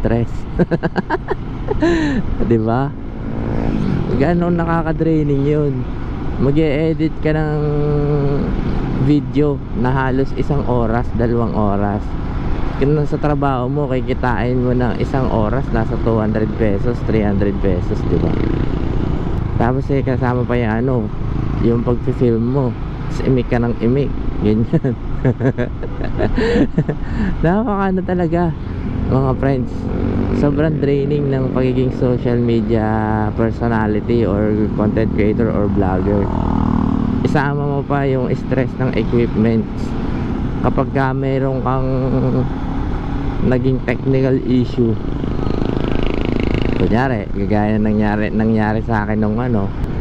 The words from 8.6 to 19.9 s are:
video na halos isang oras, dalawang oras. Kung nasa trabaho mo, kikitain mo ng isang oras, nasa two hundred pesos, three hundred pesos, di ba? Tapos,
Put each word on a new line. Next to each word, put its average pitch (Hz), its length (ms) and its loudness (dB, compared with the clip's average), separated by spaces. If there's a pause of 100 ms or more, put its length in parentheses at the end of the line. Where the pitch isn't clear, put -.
video 143 560 2 (160)
na 123 160 0
halos 131 440 0
isang 139 280 0
oras, 120 480 2
dalawang 117 400 0
oras. 101 480 0 (800)
Kung 147 160 2
nasa 147 240 0
trabaho 139 480 0
mo, 143 160 -2
kikitain 123 800 0
mo 127 80 2
ng 123 240 0
isang 131 320 0
oras, 110 400 0
nasa 117 320 0
two 113 160 2
hundred 107 400 0
pesos, 110 480 0
three 107 160 2
hundred 101 400 2
pesos, 98 480 0
di 87 80 2
ba? 82 160 2 (1300)
Tapos, 120 320 0